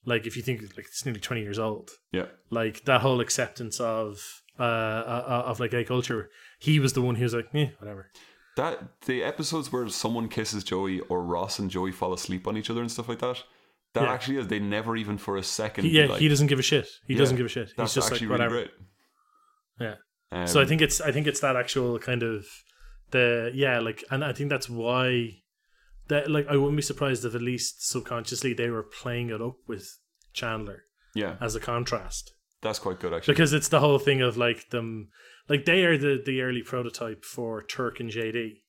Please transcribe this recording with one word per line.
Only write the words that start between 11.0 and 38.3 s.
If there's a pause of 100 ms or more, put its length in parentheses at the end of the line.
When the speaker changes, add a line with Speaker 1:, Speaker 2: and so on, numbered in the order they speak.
Speaker 2:
Ross
and
Joey
fall
asleep
on
each
other
and
stuff
like
that, (520)
that
Speaker 1:
Yeah.
Speaker 2:
actually
is,
they
never
even
for
a
second
Speaker 1:
He,
Speaker 2:
be
Speaker 1:
yeah,
Speaker 2:
like,
Speaker 1:
he
doesn't
give
a
shit. (200)
He
Speaker 2:
yeah,
Speaker 1:
doesn't
give
a
shit.
He's
Speaker 2:
that's
Speaker 1:
just
Speaker 2:
actually
Speaker 1:
like,
Speaker 2:
really
Speaker 1:
"Whatever." (1080)
Speaker 2:
great. (380)
Speaker 1:
Yeah.
So
I
Speaker 2:
Um,
Speaker 1:
think
it's,
I
think
it's
that
actual
kind
of (640)
the,
yeah,
like,
and
I
think
that's
why (680)
that,
like,
I
wouldn't
be
surprised
if
at
least
subconsciously
they
were
playing
it
up (100)
with (360)
Chandler (300)
Speaker 2:
Yeah.
Speaker 1:
as
a
contrast. (280)
Speaker 2:
That's
quite
good,
actually.
Speaker 1:
Because
it's
the
whole
thing
of,
like,
them, (400)
like,
they
are
the,
the
early
prototype
for
Turk
and
J